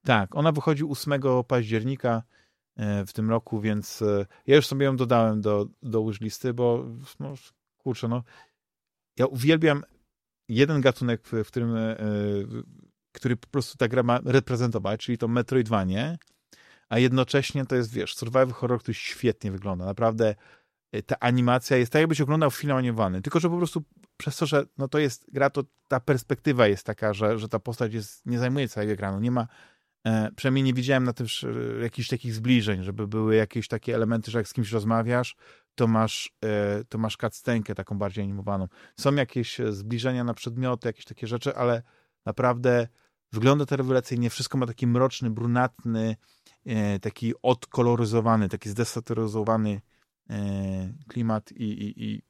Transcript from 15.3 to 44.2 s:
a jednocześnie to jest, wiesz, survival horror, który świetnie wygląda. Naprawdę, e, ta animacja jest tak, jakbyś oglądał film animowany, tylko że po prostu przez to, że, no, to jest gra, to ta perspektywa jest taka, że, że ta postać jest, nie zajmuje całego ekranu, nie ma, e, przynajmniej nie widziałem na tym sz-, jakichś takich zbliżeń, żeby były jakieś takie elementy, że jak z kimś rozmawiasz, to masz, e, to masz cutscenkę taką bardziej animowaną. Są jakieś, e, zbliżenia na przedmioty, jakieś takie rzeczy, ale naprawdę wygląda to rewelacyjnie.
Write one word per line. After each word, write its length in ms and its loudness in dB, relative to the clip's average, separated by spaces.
a 100 2
jednocześnie 680 2
to 100 -2
jest, 180 0
wiesz, 220 -4
survival 360 2
horror, 280 -2
który 160 -4
świetnie 560 -2
wygląda. 340 -6
Naprawdę, 500 2
e, 120 -4
ta 160 -4
animacja 580 4
jest 140 2
tak, 80 4
jakbyś 220 2
oglądał 300 2
film 260 -2
animowany, 440 0
tylko 180 0
że 100 2
po 80 -2
prostu 260 -2
przez 200 -6
to, 80 0
że, 200 2
no, 100 -4
to 120 0
jest 320 -2
gra, 180 2
to 140 -2
ta 120 0
perspektywa 680 2
jest 180 0
taka, 280 -2
że, 260 0
że 100 -6
ta 100 -2
postać 340 -4
jest, 320 -10
nie 140 -2
zajmuje 280 0
całego 260 -2
ekranu, 260 -4
nie 120 0
ma, 160 -2
e, 280 0
przynajmniej 280 2
nie 100 2
widziałem 300 2
na 100 0
tym 120 -6
sz-, 560 -6
jakichś 260 -6
takich 260 -4
zbliżeń, 500 2
żeby 240 -6
były 280 2
jakieś 320 2
takie 280 -4
elementy, 360 0
że 80 -2
jak 80 -4
z 60 -18
kimś 180 -2
rozmawiasz, 640 0
to 120 2
masz, 460 0
e, 460 0
to 80 -6
masz 200 -4
cutscenkę 580 -2
taką 220 -6
bardziej 260 -4
animowaną. 440 -4
Są 160 2
jakieś, 440 -2
e, 140 -2
zbliżenia 500 -4
na 100 -2
przedmioty, 560 -4
jakieś 160 -10
takie 220 -12
rzeczy, 280 -4
ale 280 0
naprawdę 640 2
wygląda 340 4
to 100 0
rewelacyjnie. 540 0